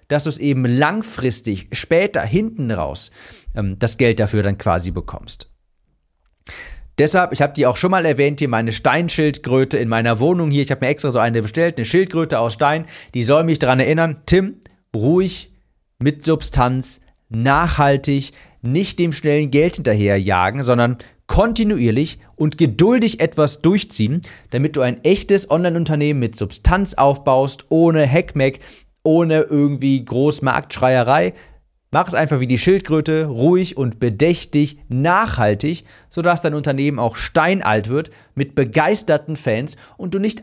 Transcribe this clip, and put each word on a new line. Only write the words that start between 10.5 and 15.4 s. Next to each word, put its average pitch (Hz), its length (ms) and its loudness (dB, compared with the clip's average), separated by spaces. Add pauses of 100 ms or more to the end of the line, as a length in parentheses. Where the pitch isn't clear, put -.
hier. 143 120 0
Ich 131 80 -4
habe 135 140 -4
mir 131 60 0
extra 151 220 -4
so 120 80 0
eine 117 220 0
bestellt, 160 340 -2
eine 117 100 -4
Schildkröte 165 520 0
aus 117 140 0
Stein. 151 340 0 (280)
Die 120 100 -2
soll 147 200 4
mich 160 140 0
daran 131 220 2
erinnern, 160 460 0
„Tim, 190 300 0 (380)
ruhig, 175 580 0 (460)